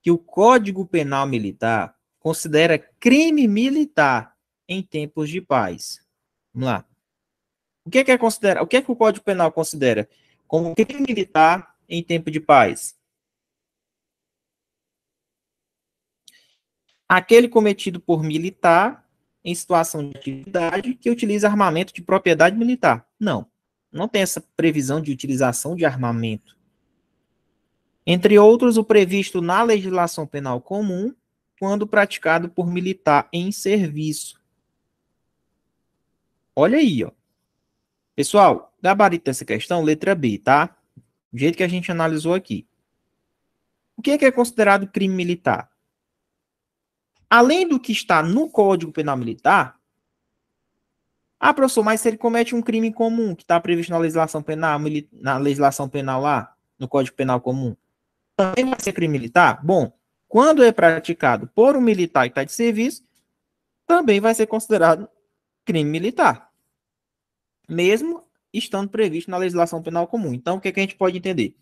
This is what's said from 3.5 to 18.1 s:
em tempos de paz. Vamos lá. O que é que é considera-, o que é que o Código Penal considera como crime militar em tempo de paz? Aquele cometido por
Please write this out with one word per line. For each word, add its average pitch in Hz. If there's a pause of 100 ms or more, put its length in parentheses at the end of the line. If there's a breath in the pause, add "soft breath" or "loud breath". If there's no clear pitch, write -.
em 185
tempos 151
de 175
paz. 101 (520)
Vamos 127
lá. 101 (1000)
O 165
que 254
é 269
que 269
é 247
considera-, 220
o 170
que 247
é 269
que 269
o 233
Código 214
Penal 180
considera 131 (360)
como 165
crime 269
militar 220 (140)
em 170
tempo 165
de 156
paz? 127 (4000 soft breath)
Aquele 226
cometido 202
por 160